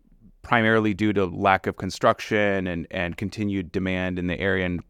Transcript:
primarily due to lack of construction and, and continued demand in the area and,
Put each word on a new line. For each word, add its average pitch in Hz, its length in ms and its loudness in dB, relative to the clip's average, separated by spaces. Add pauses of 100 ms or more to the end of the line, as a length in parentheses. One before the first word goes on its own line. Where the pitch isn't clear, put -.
(420)
primarily 110 520 4
due 104 180 0
to 98 120 2
lack 95 420 2
of 101 100 -4
construction 101 880 0
and, 85 240 -4
and 87 260 -4
continued 98 560 -4
demand 92 460 -2
in 87 80 -2
the 87 120 -2
area 92 280 0
and, 87 240 -4